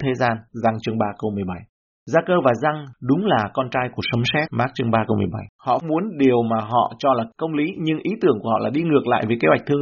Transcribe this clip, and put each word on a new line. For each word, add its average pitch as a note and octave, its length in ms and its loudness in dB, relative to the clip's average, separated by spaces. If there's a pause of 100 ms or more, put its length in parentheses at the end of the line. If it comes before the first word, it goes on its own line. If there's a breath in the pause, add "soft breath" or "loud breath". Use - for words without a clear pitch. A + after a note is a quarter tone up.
thế C3+ 120 0
gian. A#2+ 240 0 (260)
Giăng A2 180 2
chương A2+ 160 -4
ba G#2+ 100 0 (120)
câu G#2+ 160 -2
mười G2 120 -2
bảy. F2+ 140 -8 (440)
Gia-cơ E3+ 280 2 (120)
và B2+ 60 6 (100)
Giăng D3+ 240 -2 (160)
đúng D3 240 0
là A#2 280 2
con C3 160 -4
trai B2+ 260 -2
của G#2+ 60 -6 (100)
sấm A#2 140 0
sét, D3+ 260 -2
Mác A#2+ 220 -2
chương A#2+ 180 -2
ba A2+ 160 2
câu A2+ 100 0
mười F#2+ 160 -2
bảy. G#2 120 -10 (200)
Họ B2+ 140 0 (100)
muốn D#3+ 140 0 (140)
điều B2+ 340 4
mà A2+ 80 0
họ A2 400 0
cho C3+ 140 2
là A2+ 100 0 (140)
công D#3+ 160 -4
lý, D3 120 0 (120)
nhưng D#3 220 0
ý E3+ 120 -4 (100)
tưởng C#3 200 4
của A2 80 -4
họ G#2+ 100 2
là G#2+ 100 0
đi C#3+ 120 0
ngược D3 260 2
lại A#2+ 200 2
với A#2 140 0
kế D#3 60 2
hoạch C#3+ 180 2
thương C#3+ 160 0